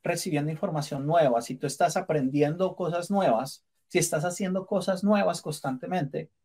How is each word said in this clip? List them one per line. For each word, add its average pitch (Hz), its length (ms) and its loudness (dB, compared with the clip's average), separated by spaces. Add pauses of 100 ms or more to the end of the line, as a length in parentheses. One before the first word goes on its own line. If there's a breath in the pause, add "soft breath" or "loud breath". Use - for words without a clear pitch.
recibiendo 156 480 -2
información 151 520 -4
nueva, 143 380 4
si 127 140 -8
tú 151 100 -6
estás 160 300 0
aprendiendo 151 800 0
cosas 175 340 -4
nuevas, 143 540 0 (240)
si 180 100 0
estás 156 260 2
haciendo 190 420 -2
cosas 185 360 0
nuevas 196 400 2
constantemente 156 880 -4 (140)